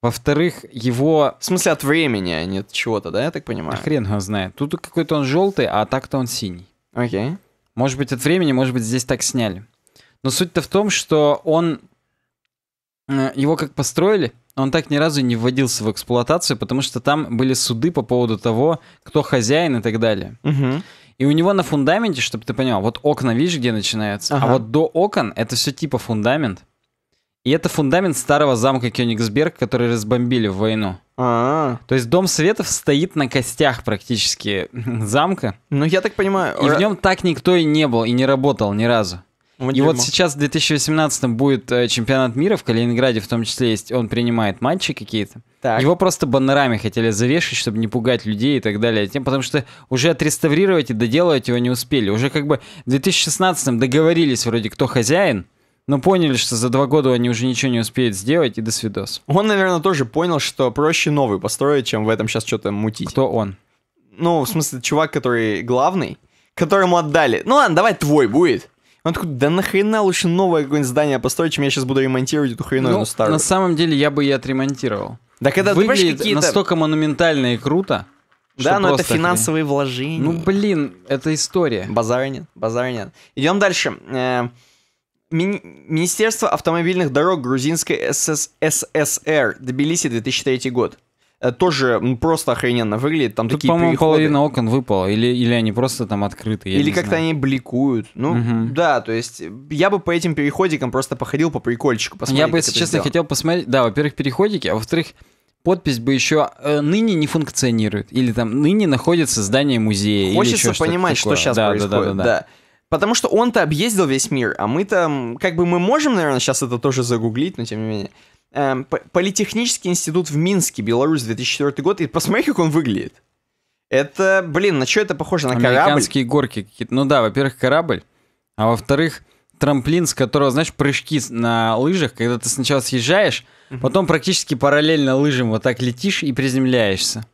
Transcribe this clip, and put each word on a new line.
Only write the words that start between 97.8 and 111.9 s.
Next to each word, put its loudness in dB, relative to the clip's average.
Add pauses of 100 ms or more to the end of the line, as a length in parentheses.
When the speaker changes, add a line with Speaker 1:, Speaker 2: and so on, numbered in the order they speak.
Speaker 2:
Ну, -2
Speaker 1:
Мгм. 0
Speaker 2:
да, 2
то -10
есть -6 (280)
я 2
бы 0
по -4
этим 0
переходикам 0
просто -2
походил -2
по -6
прикольчику, -2
посмотреть, 0
Speaker 1:
Я 4
бы, 0
Speaker 2:
как 0
Speaker 1:
если -2
Speaker 2:
это -2
Speaker 1:
честно, 0
Speaker 2:
сделано. 0
Speaker 1:
хотел 0
посмотреть. -2
Да, 4
во-первых, 0
переходики, -2
а 0
во-вторых, -2 (560)
подпись 0
бы -2
ещё, 2
э, -2
«Ныне 2
не 0
функционирует», -2
или 0
там -2
«Ныне 4
находится 2
здание 2
музея», 2
или 2
Speaker 2:
Хочется 2
Speaker 1:
ещё 0
что-то 0
Speaker 2:
понимать, 0
что -2
Speaker 1:
такое. 2
Speaker 2:
щас 0
Speaker 1:
Да, 2
да, 2
да, 0 (100)
Speaker 2:
происходит, 0